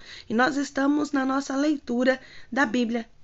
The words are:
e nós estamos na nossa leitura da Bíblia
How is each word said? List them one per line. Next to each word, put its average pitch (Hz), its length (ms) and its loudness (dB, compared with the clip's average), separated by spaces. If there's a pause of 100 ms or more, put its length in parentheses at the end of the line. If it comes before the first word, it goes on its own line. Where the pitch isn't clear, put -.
(300)
e - 20 -4
nós 247 240 4
estamos 285 540 0
na 262 160 0
nossa 269 300 -2
leitura 262 640 0 (320)
da - 120 2
Bíblia 233 400 -2 (200)